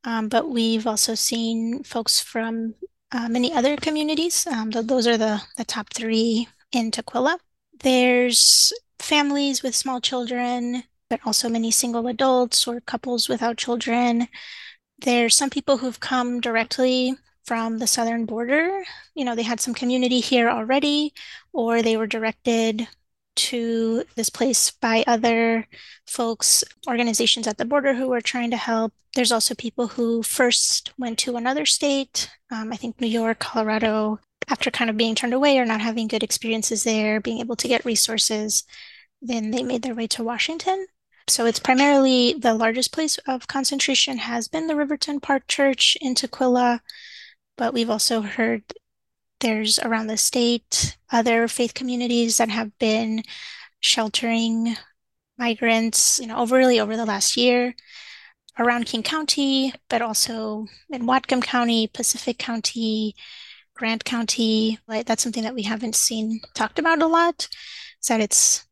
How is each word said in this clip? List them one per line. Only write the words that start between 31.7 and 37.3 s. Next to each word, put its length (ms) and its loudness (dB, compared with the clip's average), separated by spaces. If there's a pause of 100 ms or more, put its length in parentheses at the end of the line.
um, 200 -6
I 40 -8
think 240 -10
New 80 0
York, 320 0
Colorado, 800 0 (280)
after 220 0
kind 180 -2
of 80 -2
being 200 0
turned 180 -2
away 240 4
or 60 4
not 160 0
having 260 -2
good 160 -2
experiences 600 -2
there, 360 0
being 200 -4